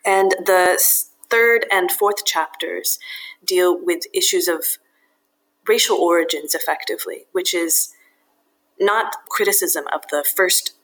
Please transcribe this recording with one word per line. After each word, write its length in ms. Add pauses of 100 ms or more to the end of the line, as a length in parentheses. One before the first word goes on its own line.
And 280
the 420
s-, 360 (200)
third 420
and 180
fourth 340
chapters 760 (460)
deal 380
with 300
issues 360
of 300 (880)
racial 300
origins 580
effectively, 760
which 220
is 400 (840)
not 380 (120)
criticism 560 (100)
of 160
the 140
first 480 (120)